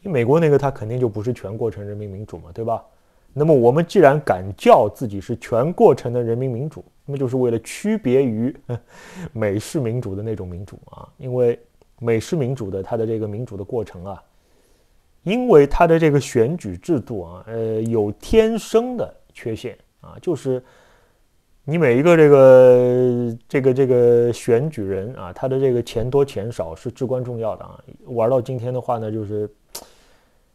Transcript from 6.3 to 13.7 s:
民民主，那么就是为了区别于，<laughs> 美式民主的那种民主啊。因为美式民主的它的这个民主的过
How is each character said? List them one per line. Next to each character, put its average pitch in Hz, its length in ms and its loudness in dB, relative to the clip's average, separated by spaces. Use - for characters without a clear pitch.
民 131 140 -6
民 123 160 -8
主， 160 160 -14
那 139 80 -12
么 139 60 -8
就 135 100 -2
是 123 80 -4
为 127 140 2
了 117 80 -2
区 208 400 -6
别 131 260 2
于， 117 320 -4
<laughs> - 380 -18
美 107 280 -4
式 - 200 -8
民 120 220 -4
主 98 160 -10
的 104 60 -8
那 110 120 -6
种 95 140 -12
民 90 160 -14
主 - 220 -20
啊。 - 200 -20
因 127 160 -10
为 120 260 0
美 117 200 0
式 - 160 -6
民 120 220 -4
主 101 140 -10
的 95 120 -6
它 123 140 -8
的 113 100 -2
这 113 120 -4
个 107 100 -6
民 104 160 -10
主 101 140 -14
的 101 40 -10
过 110 220 -8